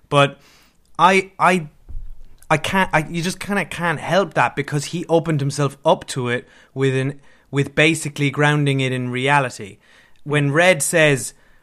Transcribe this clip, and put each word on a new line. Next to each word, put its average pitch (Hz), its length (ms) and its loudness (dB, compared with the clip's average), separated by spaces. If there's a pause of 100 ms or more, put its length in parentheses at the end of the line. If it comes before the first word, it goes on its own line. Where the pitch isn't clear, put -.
But 143 300 2 (580)
I, 190 400 4
I, 165 300 2 (840)
I 156 80 2
can't, 190 360 -2
I, 156 140 0
you 170 140 -6
just 185 180 -6
kinda 196 260 -4
can't 170 340 -4
help 170 360 -2
that, 123 200 0
because 143 300 -4
he 170 240 -8
opened 160 320 0
himself 139 420 -2
up 175 240 2
to 123 220 -6
it 120 180 -4 (260)
with 135 220 0
an, 131 240 -4 (300)
with 139 260 -2
basically 151 560 2
grounding 143 480 2
it 131 140 -2
in 127 160 -6
reality. 127 680 -2 (460)
When 143 300 0
Red 175 280 4
says, 147 520 2 (300)